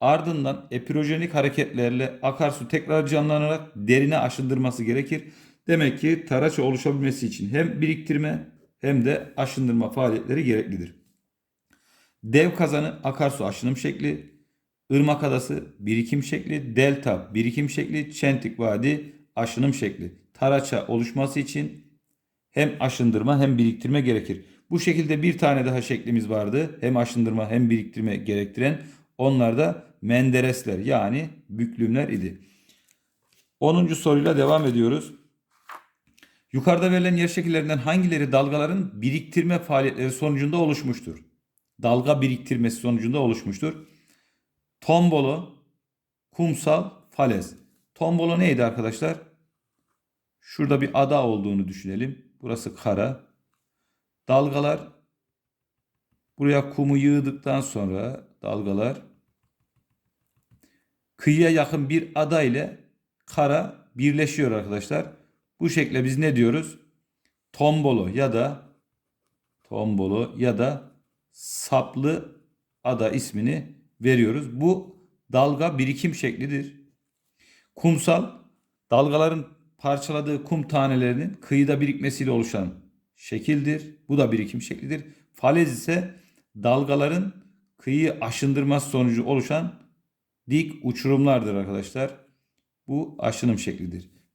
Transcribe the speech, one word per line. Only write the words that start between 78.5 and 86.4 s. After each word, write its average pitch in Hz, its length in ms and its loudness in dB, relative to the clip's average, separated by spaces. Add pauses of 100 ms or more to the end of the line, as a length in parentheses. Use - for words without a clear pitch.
dalgaların 147 560 2 (320)
parçaladığı 143 640 -4
kum 156 240 -2
tanelerinin 135 640 0
kıyıda 139 460 2
birikmesiyle 139 500 -2
oluşan 110 440 -2 (420)
şekildir. 147 800 -2 (120)
Bu 139 100 0
da 120 140 4
birikim 110 300 -2
şeklidir. 147 420 -10 (280)
Falez 147 400 2
ise 175 420 -4 (420)